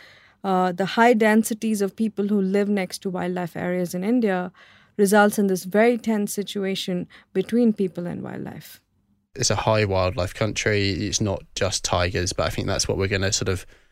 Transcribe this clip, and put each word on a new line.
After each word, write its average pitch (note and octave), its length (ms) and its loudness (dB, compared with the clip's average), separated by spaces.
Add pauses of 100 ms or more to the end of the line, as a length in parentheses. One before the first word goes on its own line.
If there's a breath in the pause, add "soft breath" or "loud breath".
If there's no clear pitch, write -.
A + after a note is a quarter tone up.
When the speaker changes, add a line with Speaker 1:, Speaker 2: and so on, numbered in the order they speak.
(440 soft breath)
Speaker 1:
Uh, F#3 280 2
the F#3 140 -2
high A#3+ 280 6
densities A3 680 2
of G3 140 -4
people G#3 320 -2
who G#3 120 2
live G3 300 2
next F#3+ 300 -2
to G3 100 -8
wildlife F3+ 460 -4
areas F3+ 400 -4
in F3+ 80 -6
India G3 480 0 (440 soft breath)
results G#3 440 6
in G3+ 80 4
this F#3 160 0
very A3 340 4
tense G#3 360 -2
situation F#3+ 760 -4 (260 loud breath)
between A3 400 2
people F3 320 -4
and F3 160 -8
wildlife. - 580 -12 (560)
Speaker 2:
It's - 140 -2
a G#2+ 60 0
high G#2+ 300 2
wildlife F#2 500 0
country. G#2 560 0
It's - 280 -2
not G2+ 240 -2 (120)
just - 280 -4
tigers, F2+ 480 0
but - 140 -2
I D#2 40 -2
think - 180 -6
that's F2 200 -2
what - 100 -2
we're F#2+ 100 0
gonna G2 240 -2
sort G2 180 -2
of F#2 160 -4 (260 soft breath)